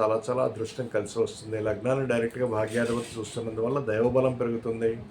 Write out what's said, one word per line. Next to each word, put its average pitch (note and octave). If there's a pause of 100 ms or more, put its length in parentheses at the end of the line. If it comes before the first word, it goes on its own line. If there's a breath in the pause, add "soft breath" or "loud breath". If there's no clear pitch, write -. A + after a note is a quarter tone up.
చాలా, A2
చాలా B2+
అదృష్టం A2+
కలిసి G#2
వస్తుంది. A2
లగ్నాన్ని A#2
డైరెక్ట్గా A#2+
భాగ్యాధిపతి A#2
చూస్తున్నందువల్ల A2+
దైవబలం B2
పెరుగుతుంది, A#2 (120)